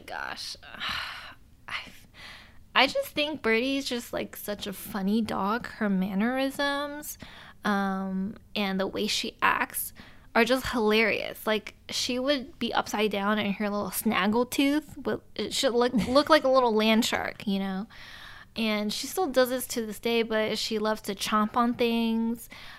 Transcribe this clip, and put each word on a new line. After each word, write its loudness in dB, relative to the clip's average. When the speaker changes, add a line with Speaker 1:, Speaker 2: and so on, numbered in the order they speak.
Speaker 1:
gosh. -8
<sighs> -10
I, -8
I 8
just -2
think -2
Birdie 2
is -4
just, -6
like, -6
such -8
a -6
funny 0
dog. -2
Her -2
mannerisms, -2
um, -2
and 0
the 0
way -2
she -4
acts 0
are 6
just 2
hilarious. 2
Like, 0
she -2
would 0
be -2
upside 0
down 0
and 0
her -2
little -4
snaggle 2
tooth 2
would, -2
it -4
should 2
look, 4
Speaker 2:
<laughs> 2
Speaker 1:
look 4
like 8
a 4
little 6
land 6
shark, -4
you 0
know? -4
And 0
she -6
still 0
does 4
this -2
to -4
this -8
day, 2
but 0
she -2
loves 0
to -4
chomp 0
on 4
things. 0